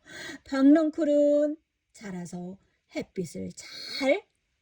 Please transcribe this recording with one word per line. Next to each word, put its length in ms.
박넝쿨은 1120
자라서 680
햇빛을 600
잘 720